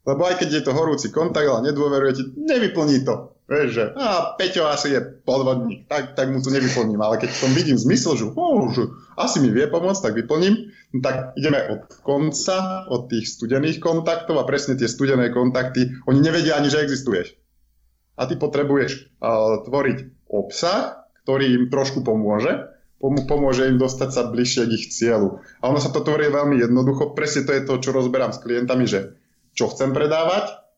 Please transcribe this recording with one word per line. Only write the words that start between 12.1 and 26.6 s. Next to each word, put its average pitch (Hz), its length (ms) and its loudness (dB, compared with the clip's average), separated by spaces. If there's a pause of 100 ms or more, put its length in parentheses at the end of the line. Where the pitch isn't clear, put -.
od 123 240 -4
tých 113 180 -2
studených 135 500 -2
kontaktov 165 600 -2
a - 80 0
presne 139 320 -2
tie 117 80 0
studené 123 420 0
kontakty, 127 600 0 (160)
oni 131 120 4
nevedia 160 380 2
ani, 143 140 2
že 151 100 2
existuješ. 127 540 -2 (800)
A 127 100 -4
ty 127 140 -4
potrebuješ, 139 800 -2
a, - 120 -2 (300)
tvoriť 131 380 -2 (320)
obsah, 170 720 -4 (200)
ktorý 135 300 2
im 123 140 4
trošku 131 360 -2
pomôže, 110 680 0 (260)
pom-, 139 300 -2
pomôže 135 400 2
im 131 100 4
dostať 131 340 0
sa 123 140 -2
bližšie 120 400 0
k 113 100 0
ich - 160 -6
cieľu. 107 520 0 (160)
A 123 100 -2
ono 143 100 2
sa 135 120 -2
to 151 100 -2
tvorí 151 260 0
veľmi 143 300 2
jednoducho, 131 560 2